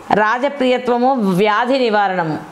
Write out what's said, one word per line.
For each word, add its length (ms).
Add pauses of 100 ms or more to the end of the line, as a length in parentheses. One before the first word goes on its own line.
(140)
రాజప్రియత్వము, 1000
వ్యాధి 640
నివారణము. 600 (140)